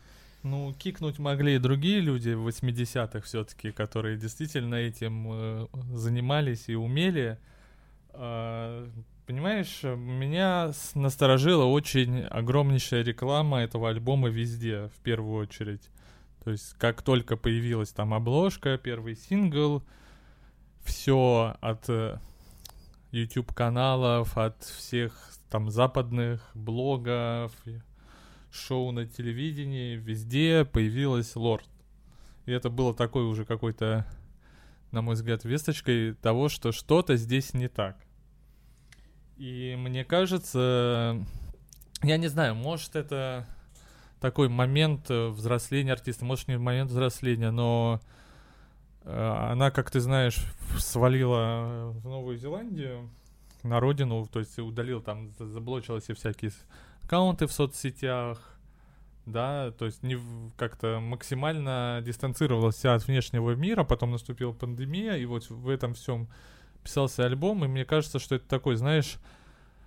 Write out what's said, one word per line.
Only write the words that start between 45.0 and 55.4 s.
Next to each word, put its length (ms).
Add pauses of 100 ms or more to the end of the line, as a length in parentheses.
э, 180
взросления 640
артиста, 320
может, 220
не 100
момент 340
взросления, 600
но, 500 (1000)
э, 340 (140)
она, 200
как 200
ты 100
знаешь, 360 (240)
в-, 200
свалила 1080
в 140
Новую 340
Зеландию, 720 (540)
на 160
родину, 460
то 120
есть 200
удалила 440
там, 300
за-, 140